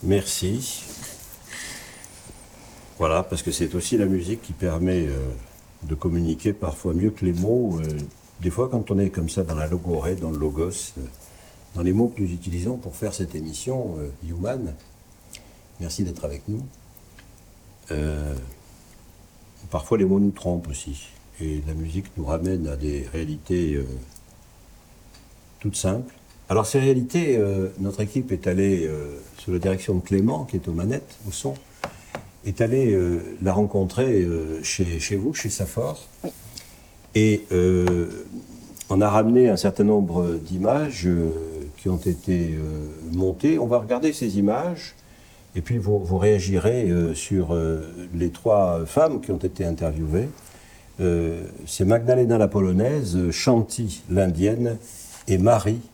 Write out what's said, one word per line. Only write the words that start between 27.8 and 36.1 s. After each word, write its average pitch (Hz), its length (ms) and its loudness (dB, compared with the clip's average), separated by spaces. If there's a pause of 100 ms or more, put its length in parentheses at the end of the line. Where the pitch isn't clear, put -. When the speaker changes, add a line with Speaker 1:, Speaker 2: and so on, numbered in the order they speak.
Speaker 1:
équipe 107 320 -2
est 92 160 -2
allée, 92 360 4
euh, 73 360 -6 (180)
sous - 140 -6
la 90 80 0
direction 95 340 0
de 90 60 2
Clément, 110 460 2
qui - 100 -6
est 87 100 -4
aux 87 60 -4
manettes, 95 440 -4 (120)
au - 20 -8
son, 135 240 -6 (880)
est 101 160 -2
allée, 117 320 4
euh, 87 280 2 (200)
la 92 120 2
rencontrer, 101 720 2
euh, 80 420 -2
chez, 85 340 -2
chez 87 160 -4
vous, 107 180 0
chez - 160 -6
Safor. 82 600 -4 (160)